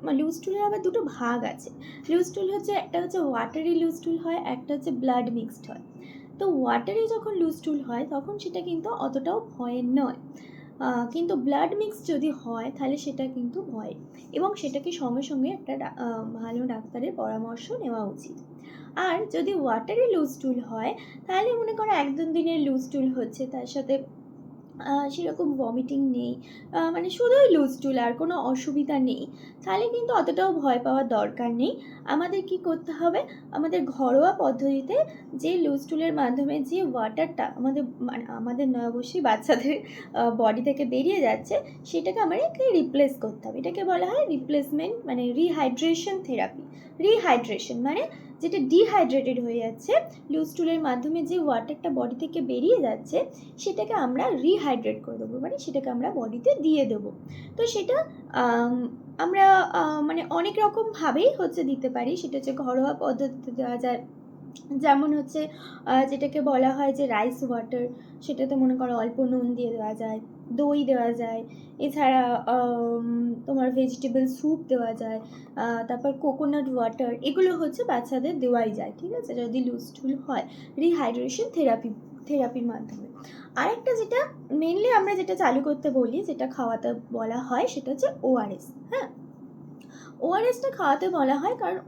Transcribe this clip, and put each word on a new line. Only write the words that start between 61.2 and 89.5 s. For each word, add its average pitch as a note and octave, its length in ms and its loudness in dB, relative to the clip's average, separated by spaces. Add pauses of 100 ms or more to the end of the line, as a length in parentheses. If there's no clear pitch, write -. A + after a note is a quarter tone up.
হচ্ছে F4 260 0
দিতে C4 260 0
পারি। B3+ 280 -2
সেটা C#4 200 -6
হচ্ছে C4+ 160 -4
ঘরোয়া C4 400 0
পদ্ধতিতে C4 580 -2
দেওয়া A#3+ 260 -2
যায়, B3 280 -2 (680)
যেমন D4 440 4
হচ্ছে, D4+ 300 -4 (380)
আহ, C4 240 4
যেটাকে C#4 320 0
বলা C4 300 4
হয় C4+ 220 2
যে C#4 140 0
রাইস A#3+ 360 0
ওয়াটার, A#3+ 440 -2 (340)
সেটাতে C4+ 340 -2
মনে B3+ 200 6
করো B3 220 0
অল্প A#3 220 -2
নুন B3 360 2
দিয়ে A#3+ 160 -2
দেওয়া A3 220 -4
যায়, A3 260 -6 (320)
দই D4 320 2
দেওয়া A#3+ 280 4
যায়, A3+ 320 -4 (360)
এছাড়া, C4 680 4
আম, A#3 840 0 (120)
তোমার C4 260 2
ভেজিটেবল C4 560 2
স্যুপ D4+ 400 0
দেওয়া A#3 260 2
যায়, A3 260 -6 (360)
আহ, A3+ 320 -2
তারপর B3+ 240 -2
কোকোনাট C#4 580 0
ওয়াটার, A#3+ 520 0
এগুলো F4 360 4
হচ্ছে E4 260 -2
বাচ্চাদের C4+ 560 0
দেওয়াই A#3+ 320 2
যায়, G3+ 200 -6 (100)
ঠিক F#4+ 120 -6
আছে, A#4 220 -6
যদি A#3+ 280 -2
লুজ A#3+ 180 -4
স্টুল C4 320 -6
হয় C4+ 340 -4 (300)
রিহাইড্রেশন C4+ 760 0
থেরাপি, A#3+ 360 2 (360)
থেরাপির B3+ 380 0
মাধ্যমে। - 440 -8 (480)
আরেকটা A#4 380 0
যেটা A4+ 240 0 (380)
mainly F4+ 420 2
আমরা G4 180 2
যেটা F#4 200 -2
চালু C#4 260 4
করতে D4 280 0
বলি, B3+ 340 2
যেটা C4 240 -4
খাওয়াতে A#3 460 -2 (200)
বলা A3+ 240 -4
হয়, B3+ 300 0
সেটা C4 240 -4
হচ্ছে - 160 0 (160)
ওআরএস। A3 480 0 (180)
হ্যাঁ, C5 200 -4 (1120)